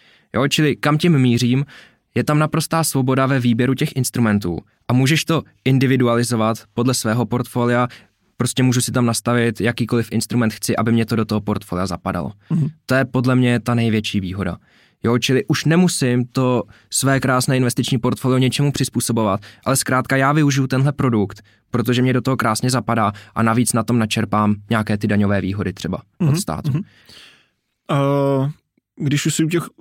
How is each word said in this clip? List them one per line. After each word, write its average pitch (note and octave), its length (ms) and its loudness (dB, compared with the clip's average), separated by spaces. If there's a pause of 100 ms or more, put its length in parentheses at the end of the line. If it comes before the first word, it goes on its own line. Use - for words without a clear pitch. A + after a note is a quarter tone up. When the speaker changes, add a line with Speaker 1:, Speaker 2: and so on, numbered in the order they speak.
(340)
Speaker 1:
Jo, C3 140 0
čili D3+ 280 0
kam D3 220 2
tím E3+ 200 4
mířím? B2 460 2 (500)
Je - 100 0
tam D3+ 140 0
naprostá D#3 460 0
svoboda C3+ 420 0
ve C3+ 140 0
výběru B2 340 2
těch D3 220 -4
instrumentů G#2 640 0 (300)
a - 40 0
můžeš C3+ 320 2
to D#3+ 180 0 (220)
individualizovat A#2+ 920 2 (160)
podle B2 200 0
svého A2+ 320 -2
portfolia. A#2+ 640 -2 (480)
Prostě B2 260 -2
můžu B2+ 180 2
si A#2 120 -4
tam A#2+ 140 0
nastavit A#2 540 0
jakýkoliv A#2 520 -2
instrument A#2 400 -2
chci, - 240 -4
aby A#2 160 0
mě A#2 140 0
to A#2+ 100 -2
do A2 80 0
toho G#2+ 160 -2
portfolia G2 460 -4
zapadalo. F2 460 -6 (180)
Speaker 2:
Mhm. D#3 180 0 (180)
Speaker 1:
To - 80 0
je C3 100 2
podle B2+ 320 0
mě B2 240 2
ta A#2+ 140 -2
největší A2 460 0
výhoda. F2+ 360 -4 (480)
Jo, A#2+ 140 2
čili C3 300 0
už - 160 0
nemusím D3 600 2
to B2+ 380 -2 (280)
své C3+ 300 0
krásné B2+ 360 0
investiční B2+ 420 0
portfolio B2+ 400 0
něčemu C3 340 0
přizpůsobovat, A2+ 680 -2 (240)
ale C3 120 0
zkrátka C3 400 0
já C3+ 160 2
využiju C#3+ 340 2
tenhle C3+ 260 0
produkt, G#2+ 500 -2 (280)
protože A#2+ 320 0
mě B2+ 100 2
do B2 80 2
toho C3 160 0
krásně B2 340 0
zapadá A#2 420 0 (220)
a A#2+ 80 0
navíc A2+ 300 2
na A#2 100 0
tom A#2+ 160 0
načerpám G#2+ 560 0 (160)
nějaké G#2+ 280 0
ty G#2+ 80 -4
daňové G2+ 340 2
výhody G2 320 -4
třeba - 260 -6 (200)
od F#3 80 0
Speaker 2:
Mhm, C#3+ 100 2
Speaker 1:
státu. D3+ 340 -4
Speaker 2:
mhm. D3+ 120 -2 (1080)
Eh, C#3 600 0 (460)
když C#3+ 300 -2
už D#3 80 -2
jsi D#3+ 100 2
u D#3 40 0
těch E3 140 -2 (180)